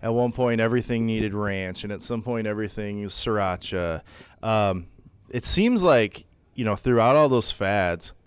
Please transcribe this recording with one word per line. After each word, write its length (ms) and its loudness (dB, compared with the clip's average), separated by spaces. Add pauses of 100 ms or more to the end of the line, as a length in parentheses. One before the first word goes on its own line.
at 140 -2
one 180 0
point 300 0
everything 420 0
needed 300 -2
ranch, 500 -4
and 80 -8
at 80 -10
some 220 -8
point 240 -4
everything 560 -6
is 100 -8
sriracha. 880 -2 (420)
Um, 440 0 (420)
it 160 -8
seems 380 2
like, 420 4 (300)
you 100 -4
know, 120 0
throughout 380 4
all 140 6
those 220 2
fads 640 -2 (120)